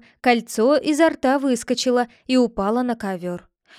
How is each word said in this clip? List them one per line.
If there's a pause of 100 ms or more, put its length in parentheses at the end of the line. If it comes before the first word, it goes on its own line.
(220)
кольцо
изо
рта
выскочило (200)
и
упало
на
ковер. (300)